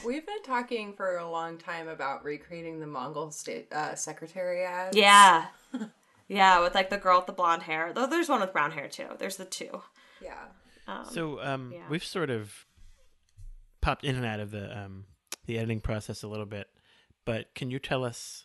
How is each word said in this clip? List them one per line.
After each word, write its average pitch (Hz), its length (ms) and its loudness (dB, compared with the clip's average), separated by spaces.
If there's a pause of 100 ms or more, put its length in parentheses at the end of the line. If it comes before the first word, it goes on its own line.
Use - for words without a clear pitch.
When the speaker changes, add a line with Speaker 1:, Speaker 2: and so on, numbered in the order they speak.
Speaker 1:
We've 277 220 -6
been 415 160 -10
talking 240 500 -6
for 190 240 -4
a 170 140 -6
long 165 260 -6
time 165 320 -10
about 143 360 -6
recreating 160 540 -10
the 156 80 -8
Mongol 147 440 -8
sta-, - 420 -10
uh, 151 220 -4
secretary 180 720 -6
ads. 185 300 -4
Speaker 2:
Yeah. 202 520 12 (260)
Speaker 1:
<laughs> 220 140 -8 (440)
Speaker 2:
Yeah, 190 300 8
with, 175 140 2
like, 190 160 2
the 202 80 -2
girl 185 220 6
with 185 60 -10
the 196 60 -8
blonde 170 300 0
hair. 165 320 -4
Though 240 120 0
there's 330 220 0
one 240 140 2
with 185 100 -4
brown 151 200 0
hair, 143 140 -10
too. - 200 -12 (120)
There's 190 200 -6
the 185 80 -12
two. - 340 -12 (400)
Speaker 1:
Yeah. - 140 -16 (520)
Speaker 2:
Um, - 240 -10
Speaker 3:
So, 151 300 -8
um, 131 340 -8
Speaker 2:
yeah. - 140 -16
Speaker 3:
we've 156 160 -4
sort 165 240 -4
of 107 380 -6 (1160)
popped - 240 -2
in 135 100 -2
and 127 120 -4
out 107 120 -4
of 104 120 -8
the, 104 280 -10
um, 98 280 -14 (400)
the 117 100 -4
editing 113 240 -2
process 107 420 -6
a 107 60 -10
little 107 160 -8
bit, 101 240 -12 (560)
but 117 300 -4
can 127 160 -6
you 131 80 -4
tell 131 260 -2
us, - 400 -10